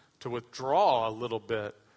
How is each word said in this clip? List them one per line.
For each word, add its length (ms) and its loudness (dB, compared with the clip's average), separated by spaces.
to 100 -8
withdraw 800 2
a 20 -2
little 300 -4
bit." 340 -4